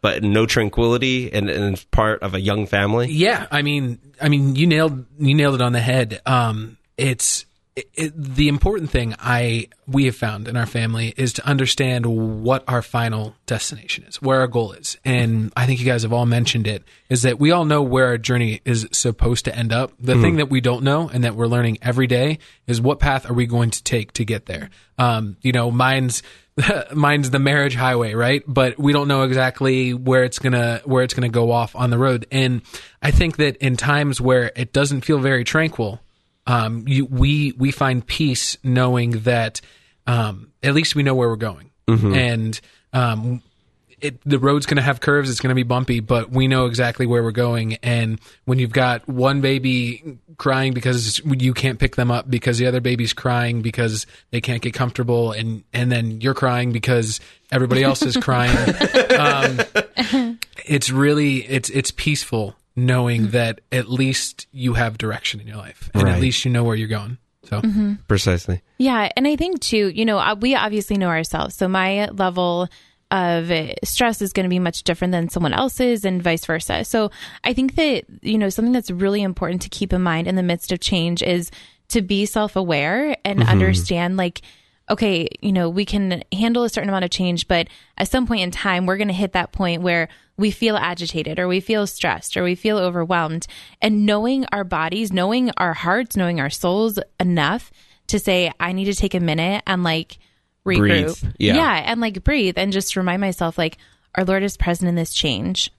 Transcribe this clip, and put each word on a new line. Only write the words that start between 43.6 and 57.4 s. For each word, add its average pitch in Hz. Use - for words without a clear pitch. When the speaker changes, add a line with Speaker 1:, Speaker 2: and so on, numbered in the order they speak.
Speaker 2:
it, 139
the 143
road's 139
gonna 143
have 127
curves, 143
it's 117
gonna 127
be 127
bumpy, 123
but 113
we 131
know 131
exactly 120
where 117
we're 113
going. 113
And 117
when 127
you've 123
got 123
one 135
baby 127
crying 135
because 120
you 131
can't -
pick -
them 123
up 123
because 120
the 123
other 127
baby's 120
crying 120
because 113
they 120
can't 120
get 120
comfortable, 120
and, 110
and 123
then 113
you're 131
crying 123
because 117